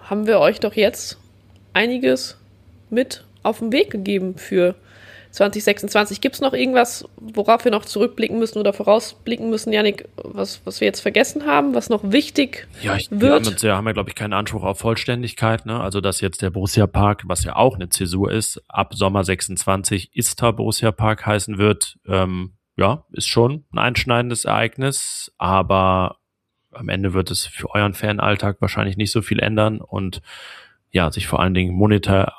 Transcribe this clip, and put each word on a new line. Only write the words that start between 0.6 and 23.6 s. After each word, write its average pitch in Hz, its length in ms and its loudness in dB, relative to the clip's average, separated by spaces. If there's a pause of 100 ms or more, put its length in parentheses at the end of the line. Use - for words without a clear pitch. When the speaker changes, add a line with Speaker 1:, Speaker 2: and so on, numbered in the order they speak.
Speaker 1:
jetzt - 440 -2 (540)
einiges 254 640 0 (520)
mit 254 340 -4 (200)
auf 220 160 -2
den 226 120 -4
Weg 349 200 2
gegeben 190 460 -4
für 180 380 2 (560)
zwanzig 202 320 0
sechsundzwanzig. 208 560 0
Gibt's - 220 -2
noch 269 100 0
irgendwas, 254 640 0
worauf 220 480 0
wir 247 80 4
noch 208 140 0
zurückblicken 220 520 -2
müssen 220 220 -2
oder 208 140 2
vorausblicken 226 760 0
müssen, 220 220 -2
Yannick, 214 460 0
was, - 480 -8
was - 160 -10
wir 214 60 4
jetzt 196 120 0
vergessen 269 460 -4
haben, 285 280 2
was 233 160 -2
noch 208 220 -2
wichtig - 560 0 (140)
Speaker 2:
Ja, 98 160 -2
ich, 95 120 -6
Speaker 1:
wird? 101 120 -4
Speaker 2:
wir 139 100 6
haben 143 160 4
uns 95 140 -4
ja, 104 160 2
haben 107 100 -4
ja, 110 60 0
glaub 101 160 -4
ich, - 60 -16
keinen 104 180 -4
Anspruch 101 300 -2
auf 95 160 -2
Vollständigkeit, 113 840 -2
ne? 113 140 -6
Also, 98 220 -4
dass 92 180 0
jetzt 95 220 -4
der 98 80 0
Borussia 98 360 2
Park, 101 420 2
was 90 180 -2
ja - 100 -6
auch 123 200 4
eine 92 120 -8
Zäsur 95 460 0
ist, - 340 -4
ab - 260 -2
Sommer 98 300 2
sechsundzwanzig 95 880 -2
Ister - 380 0
Borussia 110 400 0
Park 110 340 -2
heißen 107 320 0
wird, 104 480 2
ähm, 92 500 -2 (200)
ja, 101 380 0
ist - 160 -6
schon 127 420 2